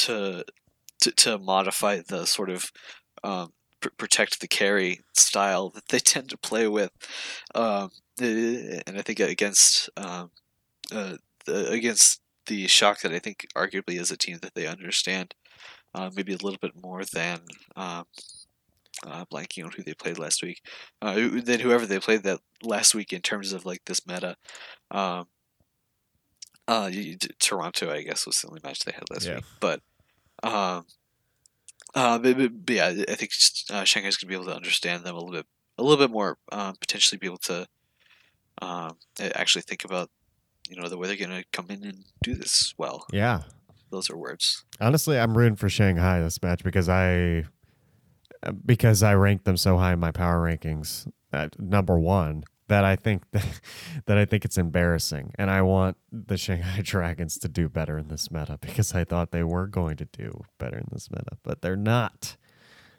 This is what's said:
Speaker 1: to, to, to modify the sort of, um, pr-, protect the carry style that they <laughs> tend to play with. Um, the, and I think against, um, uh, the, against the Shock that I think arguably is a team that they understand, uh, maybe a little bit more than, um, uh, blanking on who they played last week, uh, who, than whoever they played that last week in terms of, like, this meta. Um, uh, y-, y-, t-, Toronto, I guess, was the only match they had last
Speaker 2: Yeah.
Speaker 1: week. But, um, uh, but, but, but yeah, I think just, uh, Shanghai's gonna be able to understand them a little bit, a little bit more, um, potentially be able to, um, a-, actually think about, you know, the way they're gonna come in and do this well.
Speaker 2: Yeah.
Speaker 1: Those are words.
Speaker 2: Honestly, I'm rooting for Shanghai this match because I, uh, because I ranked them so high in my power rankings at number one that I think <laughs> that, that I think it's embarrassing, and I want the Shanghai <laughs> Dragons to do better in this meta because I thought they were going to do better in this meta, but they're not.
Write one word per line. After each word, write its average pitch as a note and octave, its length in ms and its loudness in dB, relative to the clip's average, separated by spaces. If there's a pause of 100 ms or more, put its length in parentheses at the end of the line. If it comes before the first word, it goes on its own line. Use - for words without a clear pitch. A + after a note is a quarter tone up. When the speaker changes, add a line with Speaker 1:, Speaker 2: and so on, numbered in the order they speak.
Speaker 1:
to, G2 380 -4 (580)
to, - 100 4
to A2+ 280 2
modify F#2+ 680 2
the F2 180 -6
sort F#2+ 240 -2
of, F2+ 220 -6 (520)
um, F#2 280 -6 (280)
pr-, - 180 -8
protect - 440 0
the F#2+ 60 -8
carry G2 540 2 (140)
style G2 560 4
that - 160 -16
they - 120 2
<laughs> - 0 -
tend - 300 2
to - 80 -12
play A2 300 0
with. G#2 240 0 (640)
Um, G2+ 340 0 (280)
the, A#2 680 -2
and F#2+ 120 -10
I G2+ 40 -6
think G#2+ 200 -6
against, - 760 4
um, F2+ 320 -8 (640)
uh, F#2+ 220 -8 (300)
the, E2+ 260 -2
against A2+ 500 4 (260)
the G2 200 -4
Shock G#2 340 6
that F2+ 120 -4
I F2 60 -4
think - 360 -12
arguably F#2 440 -4
is F2 120 -2
a F#2 60 -8
team F2 240 -4
that F#2 120 -16
they E2+ 140 -4
understand, F2+ 640 -4 (640)
uh, F#2+ 180 -6
maybe F#2+ 200 -4
a F2+ 40 -4
little F#2+ 240 -6
bit F2+ 200 -6
more F#2 240 -10
than, E2+ 340 -4 (380)
um, F2 260 -8 (1000)
uh, - 260 -12
blanking D#2 340 -10
on E2 60 -14
who - 120 -14
they D#2+ 100 -12
played E2+ 260 -8
last D2+ 240 -4
week, F2+ 180 -12 (400)
uh, G#2+ 120 -4
who, A2+ 280 2
than A#2+ 200 2
whoever A#2+ 240 4
they G2 140 -2
played A2 240 2
that F#2+ 160 0 (220)
last G#2 320 2
week G#2+ 180 -6
in F#2 100 -8
terms G2+ 320 -4
of, F2+ 120 -10
like, F#2 200 -8
this - 200 -6
meta. F3 300 -8 (560)
Um, F2+ 360 -4 (1400)
uh, A2 240 0
y-, G2+ 200 -6
y-, E3+ 80 -14
t-, - 100 -4 (100)
Toronto, E2+ 520 -2
I D2+ 120 -4
guess, - 220 -4
was - 120 -2
the - 120 -4
only D#2 140 -20
match C#2 220 -12
they - 60 -6
had - 180 -16
last - 160 -8
Speaker 2:
Yeah. F2 100 -6
Speaker 1:
week. - 100 -12 (140)
But, E2+ 220 -2 (640)
um, G2 420 -2 (1080)
uh, B2 240 4
but, B2+ 180 4
but, A#2 280 0
but B2 100 0
yeah, F2+ 120 4
I F#2 280 -2
think - 160 -6
just, - 400 2
uh, G2+ 120 -4
Shanghai's G2 340 2
gonna F#2 120 -10
be F#2+ 60 -4
able F#2 100 -8
to F2+ 100 -6
understand F2 480 -2
them F2 120 -10
a E2+ 40 -8
little F2 140 -10
bit, D#2+ 120 -8 (320)
a A#2 60 -2
little D3 220 6
bit B2 60 -2
more, G2+ 260 -2 (140)
um, G2 280 -6
potentially - 380 0
be F#2+ 100 -8
able F2+ 120 -8
to, F2+ 280 -4 (920)
um, F2 360 -10 (220)
a-, G2 180 -4
actually F#2 260 2
think - 200 -8
about, F2+ 260 -4 (600)
you F2+ 100 -14
know, F2 80 -6
the F2+ 100 -6
way F2+ 100 -4
they're G2+ 100 -4
gonna F#2 340 -6
come - 180 -8
in G2+ 140 -12
and F#2+ 220 -14 (180)
do B3 120 -4
this - 420 0
well. - 340 -8
Speaker 2:
Yeah. G#2 300 0 (500)
Speaker 1:
Those F#2+ 180 -6
are - 80 -8
words. - 460 -4 (160)
Speaker 2:
Honestly, C#3 400 4
I'm A#2 180 4
rooting A#2 180 8
for G2+ 140 0
Shanghai F#2 520 6
this E2 200 -2
match F2 220 0
because F2+ 260 2
I, F2 540 4 (1000)
uh, - 100 -6 (140)
because A2+ 380 6
I G#2 100 8
ranked G2 320 6
them F#2+ 120 4
so F#2 200 6
high F2+ 160 4
in F2 60 2
my E2+ 120 2
power E2+ 320 2
rankings D#2 640 -4 (240)
at D2+ 280 -4
number F#2+ 400 4
one D#2+ 440 2 (260)
that G2+ 160 6
I F#2+ 100 6
think G2 320 -2
<laughs> - 40 -18
that, G2+ 140 0 (640)
that G#2 100 4
I G#2 80 6
think G#2 200 0
it's - 120 -2
embarrassing, E2+ 800 2
and G2 140 0
I G2 100 4
want F#2+ 360 4 (140)
the G#2 260 -4
Shanghai F2+ 440 -2
<laughs> - 20 -4
Dragons E2+ 560 -2
to - 80 -8
do E2 220 0
better D#2 300 -4
in D2+ 80 -8
this D2+ 240 -8
meta D2 300 -6
because - 340 -2
I F2 80 2
thought E2+ 280 -2
they E2+ 120 -2
were F2 240 -2
going F2 300 -2
to D2+ 80 -10
do - 360 -12 (160)
better C2 220 -8
in - 120 -10
this - 200 -12
meta, - 320 -10
but - 180 -8
they're F2+ 140 -2
not. A2 600 -2 (640)